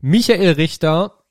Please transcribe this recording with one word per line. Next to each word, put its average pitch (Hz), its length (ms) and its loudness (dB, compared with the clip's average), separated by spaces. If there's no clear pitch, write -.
Michael 190 500 2
Richter, 160 800 -2